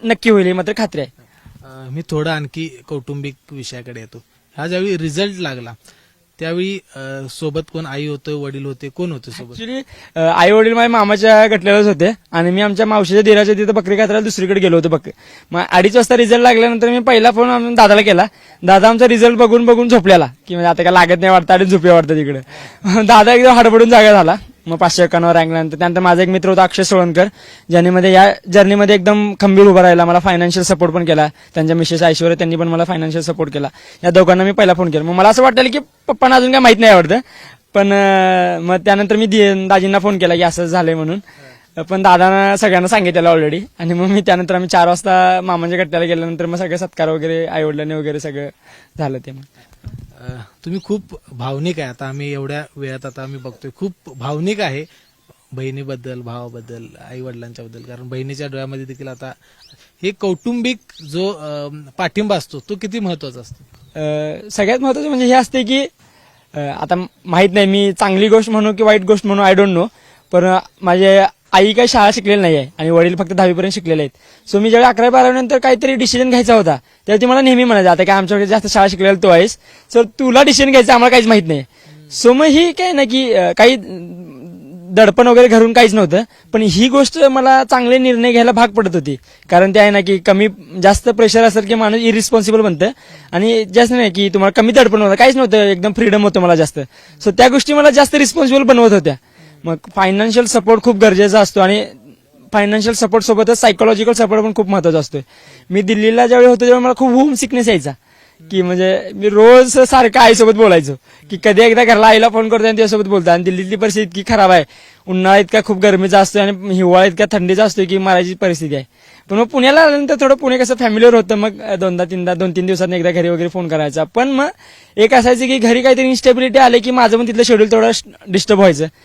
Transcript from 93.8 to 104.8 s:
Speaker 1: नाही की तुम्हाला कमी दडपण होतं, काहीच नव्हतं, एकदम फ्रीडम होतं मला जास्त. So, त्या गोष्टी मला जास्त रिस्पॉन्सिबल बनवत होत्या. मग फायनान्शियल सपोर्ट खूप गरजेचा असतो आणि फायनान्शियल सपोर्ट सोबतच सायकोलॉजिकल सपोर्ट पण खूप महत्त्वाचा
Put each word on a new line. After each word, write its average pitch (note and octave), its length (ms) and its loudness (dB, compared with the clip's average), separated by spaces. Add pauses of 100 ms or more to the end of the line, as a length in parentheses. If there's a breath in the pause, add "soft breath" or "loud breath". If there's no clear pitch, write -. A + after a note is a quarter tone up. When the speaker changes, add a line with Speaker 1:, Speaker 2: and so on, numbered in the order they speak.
Speaker 1:
नाही A#3 180 0
की G3 180 -2
तुम्हाला G3 320 0
कमी A3+ 100 0
दडपण G#3+ 300 2
होतं, G3+ 140 2
काहीच B3 200 4
नव्हतं, G#3+ 280 2
एकदम G3 280 -2
फ्रीडम G#3 320 0
होतं G3 160 0
मला F3 160 2
जास्त. D#3 240 -2 (460 soft breath)
So, G#3 120 2
त्या B3 100 6
गोष्टी C#4 260 0
मला D4 160 4
जास्त C#4 260 2
रिस्पॉन्सिबल C#4 480 0
बनवत A#3 280 4
होत्या. D#3 240 0 (480 soft breath)
मग E3 120 -6 (200)
फायनान्शियल G#3 500 0
सपोर्ट G#3+ 360 0
खूप A#3 160 0
गरजेचा G#3 420 2
असतो G3+ 200 -2
आणि G3+ 260 0 (680)
फायनान्शियल G#3+ 420 -2
सपोर्ट A3 280 -2
सोबतच G#3 340 0
सायकोलॉजिकल A3 540 0
सपोर्ट G#3+ 320 0
पण G#3+ 120 -6
खूप G3 140 -2
महत्त्वाचा E3 300 0